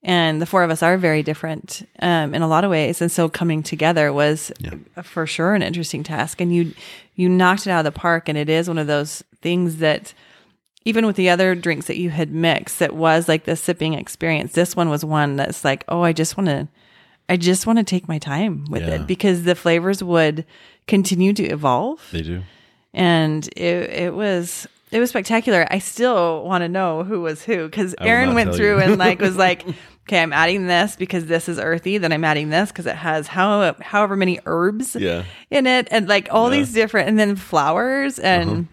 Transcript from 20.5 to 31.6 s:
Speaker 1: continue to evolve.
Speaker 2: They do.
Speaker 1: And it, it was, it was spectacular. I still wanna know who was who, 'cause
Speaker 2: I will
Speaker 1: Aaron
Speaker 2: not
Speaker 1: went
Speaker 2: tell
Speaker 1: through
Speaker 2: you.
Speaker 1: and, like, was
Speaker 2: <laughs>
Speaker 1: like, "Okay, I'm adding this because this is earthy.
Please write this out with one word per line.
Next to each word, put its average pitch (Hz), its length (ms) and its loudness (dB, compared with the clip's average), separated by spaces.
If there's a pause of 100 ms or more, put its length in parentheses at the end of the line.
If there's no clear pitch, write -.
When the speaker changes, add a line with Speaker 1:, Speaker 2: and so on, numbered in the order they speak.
Speaker 1:
continue 190 460 4
to 208 100 -2
evolve. 151 680 -2
Speaker 2:
They 82 100 -4
do. 87 220 -6 (500)
Speaker 1:
And 160 600 2
it, 175 340 -2
it 175 240 -4
was, 185 540 -4 (240)
it 220 80 0
was 240 100 2
spectacular. 226 600 2
I 196 80 0
still 180 680 0
wanna 175 240 -2
know 175 340 -2
who 190 180 -4
was 156 220 -6
who, 180 260 -2
'cause 185 300 -4
Speaker 2:
I - 40 -8
will 208 80 2
Speaker 1:
Aaron 247 180 4
Speaker 2:
not 240 60 2
Speaker 1:
went 220 140 2
Speaker 2:
tell 175 80 -2
Speaker 1:
through 208 200 4
Speaker 2:
you. 190 60 4
Speaker 1:
and, 202 160 4
like, 180 200 2
was 190 180 0
Speaker 2:
<laughs> 190 100 6
Speaker 1:
like, 180 180 -2 (420)
"Okay, 185 140 2
I'm 160 120 0
adding 180 340 2
this 180 280 2
because 180 300 -4
this 165 240 -2
is 170 80 -4
earthy. 170 400 -2